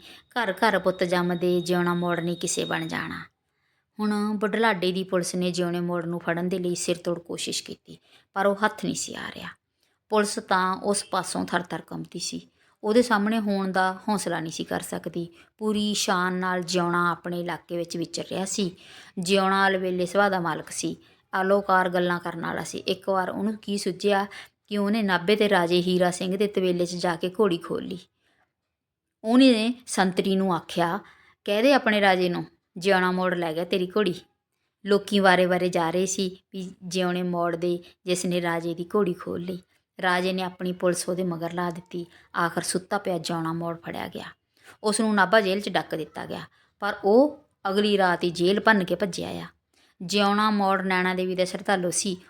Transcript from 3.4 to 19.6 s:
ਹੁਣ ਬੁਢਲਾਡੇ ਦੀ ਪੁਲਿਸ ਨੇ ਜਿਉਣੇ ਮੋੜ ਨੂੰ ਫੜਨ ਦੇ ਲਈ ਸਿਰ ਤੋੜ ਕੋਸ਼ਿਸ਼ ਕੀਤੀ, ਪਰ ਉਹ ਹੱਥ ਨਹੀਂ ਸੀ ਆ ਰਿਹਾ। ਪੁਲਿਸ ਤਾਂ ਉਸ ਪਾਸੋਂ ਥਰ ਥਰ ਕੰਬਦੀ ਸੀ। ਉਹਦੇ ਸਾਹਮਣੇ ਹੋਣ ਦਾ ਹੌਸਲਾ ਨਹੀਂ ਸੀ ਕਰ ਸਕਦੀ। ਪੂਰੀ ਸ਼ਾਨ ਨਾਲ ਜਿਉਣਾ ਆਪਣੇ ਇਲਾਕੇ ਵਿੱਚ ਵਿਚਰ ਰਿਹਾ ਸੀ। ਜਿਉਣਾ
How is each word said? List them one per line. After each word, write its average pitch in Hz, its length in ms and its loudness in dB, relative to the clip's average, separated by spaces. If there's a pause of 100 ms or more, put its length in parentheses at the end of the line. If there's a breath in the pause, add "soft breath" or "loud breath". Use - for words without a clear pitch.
ਹੁਣ 214 380 0
ਬੁਢਲਾਡੇ 208 540 0
ਦੀ 190 120 -4
ਪੁਲਿਸ 185 320 -2
ਨੇ 180 160 0
ਜਿਉਣੇ 175 280 -2
ਮੋੜ 175 260 -4
ਨੂੰ 170 140 -6
ਫੜਨ 175 300 -2
ਦੇ 185 100 -2
ਲਈ 175 160 -2
ਸਿਰ 170 220 -2
ਤੋੜ 170 220 -4
ਕੋਸ਼ਿਸ਼ - 440 -8
ਕੀਤੀ, - 340 -18 (360 soft breath)
ਪਰ 196 120 0
ਉਹ 202 100 4 (100)
ਹੱਥ - 200 -4
ਨਹੀਂ 170 100 -2
ਸੀ - 200 -8
ਆ - 200 -10
ਰਿਹਾ। - 140 -12 (600)
ਪੁਲਿਸ 208 260 2
ਤਾਂ 185 400 0
ਉਸ - 300 -2
ਪਾਸੋਂ 185 400 -4
ਥਰ 175 160 -2
ਥਰ 165 200 -10
ਕੰਬਦੀ 165 380 -12
ਸੀ। - 280 -10 (360 soft breath)
ਉਹਦੇ 214 180 6
ਸਾਹਮਣੇ 226 380 2
ਹੋਣ 196 320 0
ਦਾ 185 280 0 (100)
ਹੌਸਲਾ 180 300 0
ਨਹੀਂ 160 120 -6
ਸੀ 170 120 -8
ਕਰ 175 160 -2
ਸਕਦੀ। 170 500 -8 (280 loud breath)
ਪੂਰੀ 208 360 0
ਸ਼ਾਨ 185 400 0
ਨਾਲ 185 280 -2
ਜਿਉਣਾ 175 500 2
ਆਪਣੇ 175 280 -6
ਇਲਾਕੇ 170 380 -6
ਵਿੱਚ 170 200 -6
ਵਿਚਰ 165 340 -6
ਰਿਹਾ 185 140 -2
ਸੀ। 190 300 -2 (440 loud breath)
ਜਿਉਣਾ 196 480 4